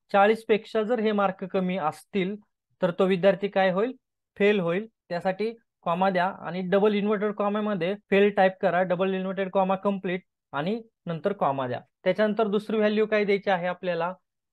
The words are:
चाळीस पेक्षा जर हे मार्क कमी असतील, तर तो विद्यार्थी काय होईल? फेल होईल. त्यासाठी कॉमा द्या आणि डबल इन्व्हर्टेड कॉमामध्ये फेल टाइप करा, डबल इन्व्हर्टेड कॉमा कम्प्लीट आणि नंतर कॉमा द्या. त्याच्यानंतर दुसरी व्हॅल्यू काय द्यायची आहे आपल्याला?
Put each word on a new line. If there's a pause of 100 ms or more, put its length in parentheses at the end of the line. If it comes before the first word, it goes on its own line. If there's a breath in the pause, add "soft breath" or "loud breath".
(120)
चाळीस
पेक्षा
जर
हे
मार्क
कमी
असतील, (460)
तर
तो
विद्यार्थी
काय
होईल? (460)
फेल
होईल. (220)
त्यासाठी (300)
कॉमा
द्या
आणि
डबल
इन्व्हर्टेड
कॉमामध्ये (160)
फेल
टाइप
करा,
डबल
इन्व्हर्टेड
कॉमा
कम्प्लीट (300)
आणि (240)
नंतर
कॉमा
द्या. (240)
त्याच्यानंतर
दुसरी
व्हॅल्यू
काय
द्यायची
आहे
आपल्याला? (380)